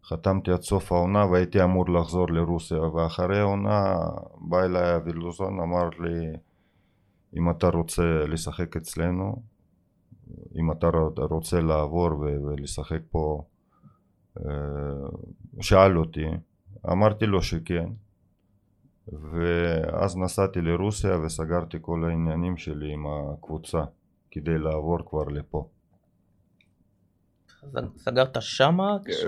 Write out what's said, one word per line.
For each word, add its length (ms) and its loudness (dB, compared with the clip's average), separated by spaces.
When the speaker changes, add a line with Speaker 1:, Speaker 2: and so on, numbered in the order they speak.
Speaker 1:
חתמתי 480 0
עד 100 2
סוף 300 -2
העונה 340 4
והייתי 380 4
אמור 260 4
לחזור 400 2
לרוסיה, 520 0
ואחרי 580 0
העונה 560 2
בא 280 2
אליי 300 2
אבי 180 -4
לוזון, 460 -6
אמר 300 0
לי, 320 -4
אם 120 2
אתה 180 0
רוצה 360 0
לשחק 760 -2
אצלנו, 640 -4
אם 160 0
אתה 160 0
ר-, 420 2
רוצה 320 0
לעבור 520 2
ו-, 320 -2
ולשחק 540 -6
פה, 320 -2
אה, 60 -10
שאל 360 10
אותי, 280 0
אמרתי 340 4
לו 160 2
שכן, 480 -4
ואז 1120 0
נסעתי 440 0
לרוסיה 580 0
וסגרתי 600 -4
כל 280 -4
העניינים 480 -2
שלי 360 -8
עם 140 -8
הקבוצה, 760 -6
כדי 260 -2
לעבור 400 0
כבר 140 -2
לפה. 460 -6
Speaker 2:
סג-, 240 -8
סגרת 420 0
שמה? 580 2